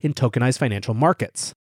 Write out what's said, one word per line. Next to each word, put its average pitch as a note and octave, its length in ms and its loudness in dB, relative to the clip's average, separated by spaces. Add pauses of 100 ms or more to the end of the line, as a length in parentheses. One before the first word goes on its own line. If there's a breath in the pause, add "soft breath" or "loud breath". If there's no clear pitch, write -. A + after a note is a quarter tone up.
in D3 140 -2
tokenized B2 440 2
financial G#2+ 360 -2
markets. C3 580 0 (200)